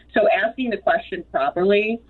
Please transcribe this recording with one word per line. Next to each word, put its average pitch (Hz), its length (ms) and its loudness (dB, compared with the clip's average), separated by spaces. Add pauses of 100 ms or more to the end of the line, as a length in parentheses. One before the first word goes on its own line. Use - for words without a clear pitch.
(140)
So 214 160 4
asking 262 400 -2
the 202 80 -4
question 170 520 -2
properly, 202 800 0